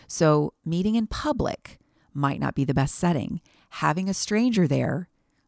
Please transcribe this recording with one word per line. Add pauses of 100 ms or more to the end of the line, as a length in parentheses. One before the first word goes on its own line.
So (120)
meeting
in
public (380)
might
not
be
the
best
setting. (280)
Having
a
stranger
there (400)